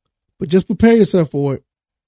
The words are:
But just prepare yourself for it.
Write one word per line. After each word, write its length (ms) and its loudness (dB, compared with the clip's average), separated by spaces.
But 80 -8
just 180 0
prepare 300 2
yourself 340 0
for 260 -4
it. 80 -16